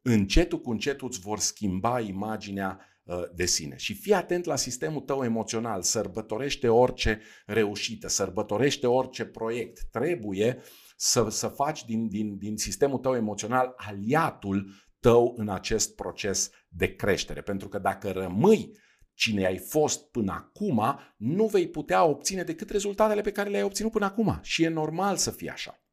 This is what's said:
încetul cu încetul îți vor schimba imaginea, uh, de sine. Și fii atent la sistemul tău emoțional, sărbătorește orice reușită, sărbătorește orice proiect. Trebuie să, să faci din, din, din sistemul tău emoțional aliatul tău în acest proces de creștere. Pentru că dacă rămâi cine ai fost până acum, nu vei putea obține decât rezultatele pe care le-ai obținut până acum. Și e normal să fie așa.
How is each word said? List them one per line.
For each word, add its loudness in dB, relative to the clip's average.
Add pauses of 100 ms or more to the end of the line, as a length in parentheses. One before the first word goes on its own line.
încetul 4
cu -6
încetul -4
îți -8
vor -4
schimba -2
imaginea, -6 (240)
uh, -6 (140)
de -2
sine. -2
Și -8
fii 0
atent 0
la -2
sistemul -4
tău -2
emoțional, -2
sărbătorește -2
orice 4 (240)
reușită, -2
sărbătorește 0
orice 0
proiect. -6 (120)
Trebuie 0 (340)
să, 2
să -4
faci -2
din, -2
din, -4
din -6
sistemul 0
tău 0
emoțional 0
aliatul -2 (260)
tău 6
în -4
acest -2
proces -4 (180)
de -2
creștere. 0
Pentru -6
că -8
dacă -2
rămâi 4 (360)
cine 0
ai 2
fost 0
până 0
acum, -2 (180)
nu 2
vei 2
putea 2
obține 0
decât -6
rezultatele 2
pe -2
care -4
le-ai 0
obținut -2
până 0
acum. 2
Și 0
e 4
normal 0
să 0
fie -10
așa. -12